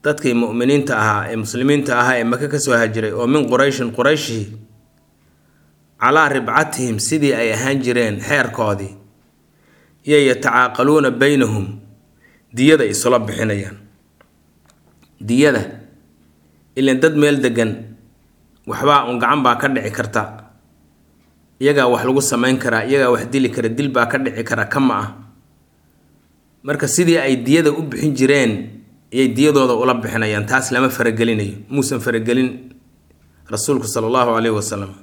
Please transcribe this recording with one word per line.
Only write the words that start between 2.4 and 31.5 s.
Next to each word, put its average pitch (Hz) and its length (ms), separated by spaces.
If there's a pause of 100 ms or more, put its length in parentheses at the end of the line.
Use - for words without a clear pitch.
ka 143 100
soo 131 180
haajiray, 110 360
oo 120 140
min 135 220
Qurayshin, 127 440
Qurayshii, 120 540 (1500)
calaa 143 280
ribcatihim, 127 720
sidii 143 340
ay 113 180
ahaan 131 300
jireen 117 380
xeerkoodii, 110 760 (1120)
iyo 147 120 (100)
yatacaaqaluuna 127 840
baynahum, 120 720 (720)
diyada 139 320
isula 123 320
bixinayaan. 104 580 (1400)
Diyada, 120 420 (1160)
ileen 131 260
dad 160 160
meel 143 240
degan, 113 280 (960)
waxbaa 135 440
un 123 80
gacan 135 240
baa 123 160
ka 139 100
dhici 110 220
karta. 110 320 (1400)
Iyagaa 139 300
wax 117 160
lagu 135 160
samayn 127 360
karaa, 113 280
iyagaa 131 240
wax 120 180
dili 131 220
kara, 113 180
dil 135 220
baa 120 160
ka 131 120
dhici 120 260
kara, 110 200
kama 131 300
ah. 107 140 (1500)
Marka 143 260
sidii 165 300
ay 135 240
diyada 147 300
u 156 100
bixin 147 320
jireen, 131 380 (580)
iyay 127 180
diyadooda 131 460
ula 123 200
bixinayaan. 110 520
Taas 131 240
lama 127 180
faragelinayo. 113 680 (120)